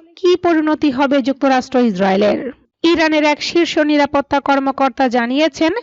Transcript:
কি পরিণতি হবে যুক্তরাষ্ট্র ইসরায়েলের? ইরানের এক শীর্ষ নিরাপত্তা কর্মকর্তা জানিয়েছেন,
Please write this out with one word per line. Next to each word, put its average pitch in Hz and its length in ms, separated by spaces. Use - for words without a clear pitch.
কি 359 220
পরিণতি 311 540
হবে 269 300
যুক্তরাষ্ট্র 262 580
ইসরায়েলের? 202 640
ইরানের 311 400
এক 294 200
শীর্ষ 339 360
নিরাপত্তা 285 600
কর্মকর্তা 269 680
জানিয়েছেন, 269 760